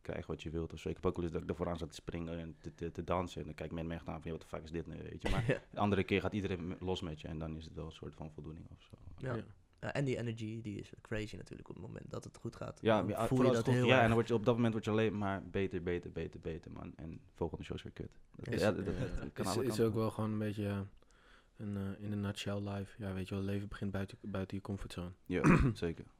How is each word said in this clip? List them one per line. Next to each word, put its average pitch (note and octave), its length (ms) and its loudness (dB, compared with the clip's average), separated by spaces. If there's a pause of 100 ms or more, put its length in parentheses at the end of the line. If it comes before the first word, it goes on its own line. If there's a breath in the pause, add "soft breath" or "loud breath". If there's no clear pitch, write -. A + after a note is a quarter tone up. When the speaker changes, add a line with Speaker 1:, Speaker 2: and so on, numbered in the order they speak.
Speaker 1:
krijgen - 300 -6
wat D#2+ 120 -4
je E2 80 -6
wilt E2 220 -2
of E2 60 -10
zo. - 100 -4
Ik E2+ 60 0
heb - 120 -2
ook F#2 100 4
wel F2 80 0
eens E2 100 -2
dat F2+ 80 0
ik E2+ 60 -8
er E2 60 0
vooraan E2+ 240 0
zat D#2+ 100 -4
te - 60 -14
springen E2+ 440 -6
en E2 220 -8
te, E2 140 -10
te, E2+ 160 -6
te E2 140 -6
dansen. F2 360 0
En D2+ 60 -6
dan D#2 80 -10
kijkt D#2 180 -6
men E2 140 -2
me E2 80 -4
echt E2 140 -8
aan D#2+ 140 -6
van, E2 80 -6
"Yo, D#2+ 60 -2
what - 140 -12
the E2+ 60 -6
fuck E2 80 -8
is D#2 60 -12
dit D#2+ 160 -2
nu?" D#2 100 -8 (140)
Weet D#2+ 120 -10
je. - 60 -2
Maar - 200 4
Speaker 2:
<laughs> C3+ 40 6
Ja. - 180 2
Speaker 1:
de - 80 -6
andere G2+ 260 6
keer G2 160 4
gaat F#2+ 120 0
iedereen F#2+ 360 0
m-, F#2 160 -4
los F#2 160 0
met D#2 200 -6
je D#2 80 -10
en D#2+ 100 -4
dan D#2+ 180 -4
is D#2+ 80 -10
het D#2+ 100 -14
wel D#2 120 -6
een D#2 60 -12
soort D2+ 220 -12
van D#2+ 160 -10
voldoening D#2+ 400 -12
of - 120 -18
zo. - 140 -18 (200)
Speaker 2:
Ja. B2+ 180 -4
Speaker 3:
Ja. G#2+ 80 -4 (380)
Speaker 2:
Ja, - 120 -4
en C#3+ 120 0
die B2+ 140 2
energy, A2+ 420 -4
die G#2+ 200 -4
is - 200 -12
crazy G#2 360 -4
natuurlijk - 320 -12
op - 60 -10
het F2+ 100 -12
moment - 260 -10
dat - 140 -8
het - 120 -12
goed - 200 -8
gaat. A2 260 -8
Speaker 1:
Ja, G#2+ 160 8
Speaker 2:
Dan G#2+ 100 2
Speaker 1:
ja, G2+ 60 0
Speaker 2:
voel G2+ 80 0
je A#2 60 2
Speaker 1:
vooral B2+ 180 8
als A#2+ 100 8
Speaker 2:
dat A#2 100 4
Speaker 1:
het C3 80 6
goed, B2 100 6
Speaker 2:
heel - 20 6
Speaker 1:
ja, A#2+ 60 6
en C3 60 10
Speaker 2:
erg. A#2+ 80 8
Speaker 1:
dan A2+ 100 6
word A#2 120 4
je, A#2+ 60 2
op G#2+ 100 2
dat A#2+ 100 6
moment A#2 180 6
word A2 120 -2
je A2 60 2
alleen G#2+ 280 4
maar G2 320 0
beter, F#2+ 320 0
beter, F2 300 -2
beter, E2 280 -6
beter, E2 300 -6
man. - 260 -10
En D#2+ 240 -10 (140)
volgende E2+ 300 -2
show - 120 -4
is - 60 -6
weer - 100 -10
kut. - 180 -10 (260)
Dat, - 180 -4
Speaker 3:
Is, - 60 2
Speaker 1:
ja, G2+ 120 6
dat, - 140 -2
dat, F#2 80 0
Speaker 3:
ja. F2 280 -2
Speaker 1:
dat C#2+ 100 -6
kan G#2 120 -4
Speaker 3:
Is, F#2+ 60 0
Speaker 1:
alle A2+ 120 2
Speaker 3:
is C3 60 2
Speaker 1:
kanten A2 160 4
Speaker 3:
ook A2+ 60 6
Speaker 1:
op. G2+ 60 0
Speaker 3:
wel A2 140 2
gewoon G#2+ 220 0
een G#2+ 60 0
beetje, G#2+ 280 0
eh, G2+ 120 0 (800 soft breath)
een, G#2 200 -4
eh, G2 280 -4
in G#2 80 -2
a G#2 40 0
nutshell G2+ 440 -2
life. G2+ 380 -4
Ja, G2 140 -4
weet F#2 160 -2
je G2+ 60 -2
wel, G2 100 0
leven G2+ 240 0
begint G2+ 220 -2
buiten, G2 300 -2
buiten G2 360 -2
je F#2+ 60 -4
comfortzone. F2+ 480 -4 (160)
Speaker 1:
Ja, F2 360 6
<clears throat> B2 120 6
zeker. - 300 -2 (160)